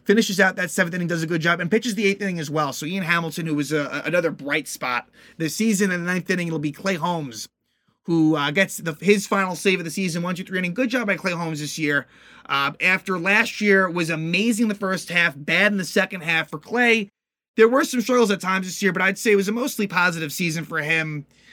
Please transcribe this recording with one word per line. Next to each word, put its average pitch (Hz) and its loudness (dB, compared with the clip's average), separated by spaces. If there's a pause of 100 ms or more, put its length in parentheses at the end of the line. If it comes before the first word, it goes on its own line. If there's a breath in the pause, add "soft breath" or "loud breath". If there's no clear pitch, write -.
finishes 208 4
out 190 4
that 180 -4
seventh 175 0
inning, 175 -2
does 165 -2
a - -2
good 165 0
job, 170 2
and 175 -4
pitches 220 0
the 214 0
eighth 196 0
inning 185 -4
as 151 -6
well. 147 0
So - -8
Ian 185 -4
Hamilton, 165 -2
who 151 -2
was 143 -2
a, 147 0
a, 139 -6
another 165 2
bright 143 -4
spot 123 -4 (280 loud breath)
this 160 -4
season, 208 2
in 175 -2
the 180 -2
ninth 180 -2
inning, 180 -2
it'll 160 -4
be 147 -4
Clay 190 -4
Holmes, 156 -4 (560)
who, 160 4
uh, 143 0
gets 196 0
the, 160 -6
his 196 4
final 190 0
save 185 2
of 175 -8
the 165 -8
season, 175 -2
one, 180 -4
two, 185 -8
three 185 -6
inning. 175 -4
Good 254 0
job 240 -2
by 190 0
Clay 180 -4
Holmes 165 -4
this 147 -8
year. 147 0 (420 loud breath)
Uh, 139 0 (100)
after 277 0
last 208 0
year 190 4
was 170 -2
amazing 196 0
the 208 -4
first 190 -4
half, 170 0
bad 165 2
in 196 -2
the 180 -4
second 190 -2
half 160 -2
for 151 -10
Clay. 226 2 (480)
There 220 8
were 262 4
some 247 -2
struggles 233 4
at 185 -2
times 185 -2
this 175 -10
year, 190 2
but 185 -2
I'd 190 0
say 220 2
it 202 8
was 196 2
a 208 -2
mostly 233 -2
positive 165 0
season 170 -4
for 156 -6
him. 156 -2 (260 loud breath)